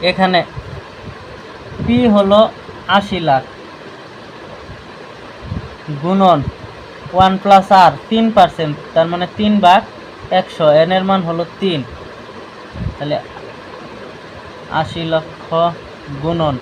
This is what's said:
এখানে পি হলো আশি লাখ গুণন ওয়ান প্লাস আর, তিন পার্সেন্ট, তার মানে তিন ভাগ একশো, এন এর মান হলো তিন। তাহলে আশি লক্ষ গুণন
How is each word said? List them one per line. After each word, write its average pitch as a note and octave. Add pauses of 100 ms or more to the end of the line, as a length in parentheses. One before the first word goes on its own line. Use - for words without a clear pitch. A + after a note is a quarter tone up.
(100)
এখানে F#3 (1500)
পি A#3 (180)
হলো G3+ (580)
আশি G3 (100)
লাখ C3 (2500)
গুণন F#3 (760)
ওয়ান F#3+ (100)
প্লাস G3 (140)
আর, D#3+ (180)
তিন A3+ (120)
পার্সেন্ট, D#3+ (180)
তার E3
মানে F3 (120)
তিন G#3+ (120)
ভাগ F#3 (580)
একশো, F#3 (160)
এন E3+
এর F#3
মান F#3+
হলো E3+ (180)
তিন। F3+ (1160)
তাহলে D3 (1600)
আশি E3 (120)
লক্ষ - (760)
গুণন D#3+